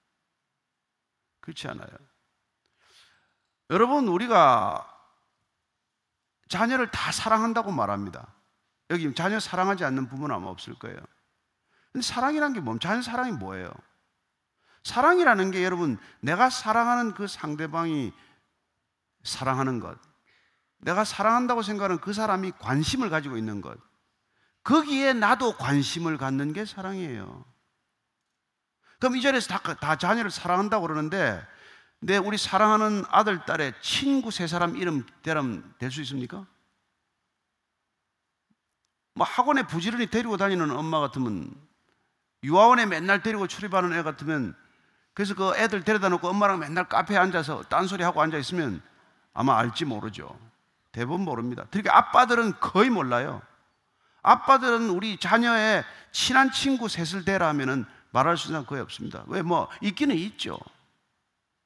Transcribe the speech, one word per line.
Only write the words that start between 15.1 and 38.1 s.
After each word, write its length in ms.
게, 100
여러분, 360
내가 320
사랑하는 640
그 140
상대방이 840
사랑하는 560
것, 180
내가 260
사랑한다고 580
생각하는 360
그 140
사람이 460
관심을 500
가지고 280
있는 240
것, 180
거기에 480
나도 440
관심을 640
갖는 340
게 120
사랑이에요. 800
그럼 180
이 60
자리에서 360
다, 160
다 220
자녀를 360
사랑한다고 560
그러는데, 580
내 160
우리 220
사랑하는 720
아들, 340
딸의 380
친구 480
세 160
사람 300
이름 280
대라면 560
될 120
수 100
있습니까? 460